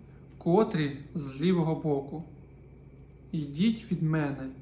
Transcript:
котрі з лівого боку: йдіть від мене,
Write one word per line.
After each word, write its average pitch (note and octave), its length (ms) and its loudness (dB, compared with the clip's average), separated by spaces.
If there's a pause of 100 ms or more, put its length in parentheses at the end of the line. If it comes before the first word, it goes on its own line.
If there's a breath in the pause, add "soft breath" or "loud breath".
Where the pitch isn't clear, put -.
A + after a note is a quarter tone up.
(380 loud breath)
котрі E3+ 600 2 (160)
з C3+ 260 -6
лівого E3 340 4
боку: C#3 480 -2 (1080)
йдіть D#3+ 600 0
від F3 120 0
мене, C#3+ 460 0 (120)